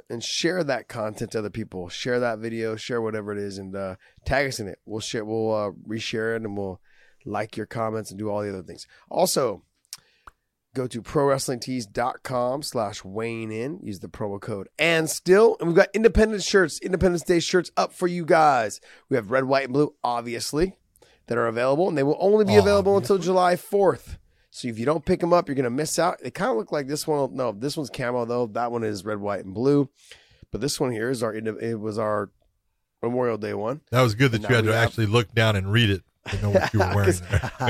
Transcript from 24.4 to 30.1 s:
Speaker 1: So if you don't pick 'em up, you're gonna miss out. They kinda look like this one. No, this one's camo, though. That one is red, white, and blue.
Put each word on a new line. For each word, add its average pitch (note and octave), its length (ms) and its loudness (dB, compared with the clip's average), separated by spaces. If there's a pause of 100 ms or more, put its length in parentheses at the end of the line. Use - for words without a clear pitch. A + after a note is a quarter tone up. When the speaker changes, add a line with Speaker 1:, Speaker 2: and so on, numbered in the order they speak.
Speaker 1:
So - 180 -8
if A2 100 -8
you A#2 60 -4
don't D3 220 0
pick F3+ 160 2
'em E3+ 100 2
up, F3 160 4
you're C#3 60 -2
gonna B2+ 160 0
miss D3+ 280 -4
out. E3+ 240 0
They B2+ 80 -6
kinda A3 220 -2
look A3 200 -4
like D3 160 -4
this D3 180 -4
one. C#3+ 280 0
No, B2+ 180 -2
this B2 220 -6
one's D3+ 140 -6
camo, A#2+ 380 -2
though. A#2+ 200 0
That A#2 240 -4
one A#2 140 -4
is G#2 180 -4
red, G#2 160 -6
white, G2+ 280 -6
and F#2+ 80 -12
blue. C3+ 340 2 (640)